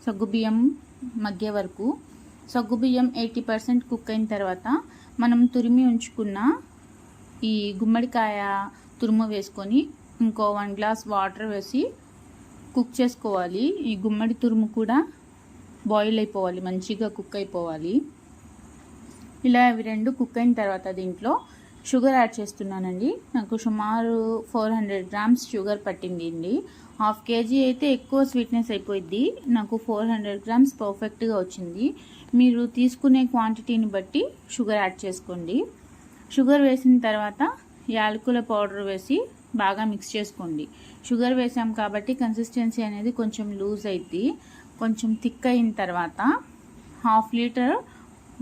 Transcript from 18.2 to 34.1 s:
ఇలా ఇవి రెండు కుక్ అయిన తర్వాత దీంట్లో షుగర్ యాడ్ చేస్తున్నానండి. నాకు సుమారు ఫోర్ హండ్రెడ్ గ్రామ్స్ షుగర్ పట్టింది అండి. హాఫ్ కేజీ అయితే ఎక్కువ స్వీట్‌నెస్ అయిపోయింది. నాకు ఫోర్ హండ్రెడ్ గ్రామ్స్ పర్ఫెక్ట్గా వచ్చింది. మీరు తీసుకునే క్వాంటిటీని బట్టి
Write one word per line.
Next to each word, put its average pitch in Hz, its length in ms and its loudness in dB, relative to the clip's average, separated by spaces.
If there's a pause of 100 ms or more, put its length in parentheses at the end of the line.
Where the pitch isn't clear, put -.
ఇలా 247 140 6 (100)
ఇవి 220 180 -4
రెండు 220 280 0
కుక్ 240 220 -4
అయిన 240 200 6
తర్వాత 190 260 -4 (140)
దీంట్లో 185 320 -4 (580)
షుగర్ 262 280 4
యాడ్ 226 220 2
చేస్తున్నానండి. 190 720 -4 (240)
నాకు 220 200 -2 (100)
సుమారు 226 500 0 (340)
ఫోర్ 220 280 0
హండ్రెడ్ 196 340 -4
గ్రామ్స్ 220 400 2
షుగర్ 208 340 -2
పట్టింది 180 460 -6
అండి. 170 220 -4 (460)
హాఫ్ 214 280 0
కేజీ 233 280 0 (120)
అయితే 254 180 0 (100)
ఎక్కువ 269 240 0 (100)
స్వీట్‌నెస్ 233 440 0
అయిపోయింది. 196 480 -4 (340)
నాకు 214 180 -2 (120)
ఫోర్ 220 260 -2
హండ్రెడ్ 208 340 -4
గ్రామ్స్ 254 360 4
పర్ఫెక్ట్గా 214 600 -4
వచ్చింది. 180 440 -6 (520)
మీరు 247 240 6 (140)
తీసుకునే 254 440 4 (120)
క్వాంటిటీని 226 640 0
బట్టి 196 280 -2 (320)